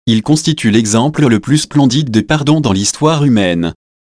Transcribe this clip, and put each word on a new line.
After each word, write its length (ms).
Il 160
constitue 480
l'exemple 560
le 140
plus 180
splendide 520
de 100
pardon 400
dans 120
l'histoire 520
humaine. 480